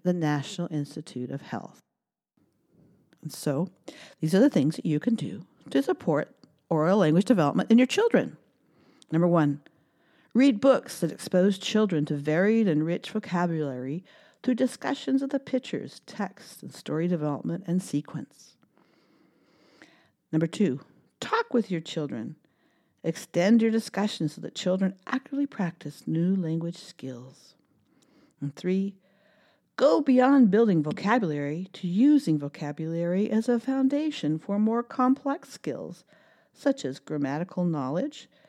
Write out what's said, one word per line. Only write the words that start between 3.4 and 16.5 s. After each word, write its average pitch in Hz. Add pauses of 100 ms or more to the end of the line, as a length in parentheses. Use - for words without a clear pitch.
these 160
are 190
the 285
things 151
that -
you 151
can 226
do 147 (260)
to -
support 170 (340)
oral 165
language 165
development 180
in 233
your 254
children. 392 (760)
Number 170
one, 151 (760)
read 240
books -
that 160
expose 190
children 185
to 151
varied 190
and 156
rich 170
vocabulary 160 (400)
through 254
discussions 269
of 277
the 277
pictures, -
text, -